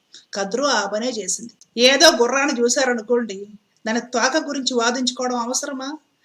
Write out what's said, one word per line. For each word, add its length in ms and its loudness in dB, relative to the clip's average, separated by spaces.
కద్రు 300 -2
ఆ 240 0
పనే 220 -4
చేసింది. 720 -8
ఏదో 300 6
గుర్రాన్ని 500 2
చూశారనుకోండి, 840 0
దాని 120 0
తోక 380 0
గురించి 360 -4
వాదించుకోవడం 600 0
అవసరమా? 640 -6